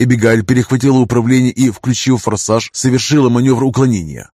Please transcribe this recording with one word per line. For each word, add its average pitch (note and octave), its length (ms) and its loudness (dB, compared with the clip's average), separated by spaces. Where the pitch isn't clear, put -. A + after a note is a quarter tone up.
Эбигейль A2+ 440 2
перехватила B2+ 540 0
управление B2 540 0
и, B2+ 180 0
включив B2 520 -2
форсаж, A2 500 -2
совершила C3 560 0
манёвр B2 340 0
уклонения. A2 760 -2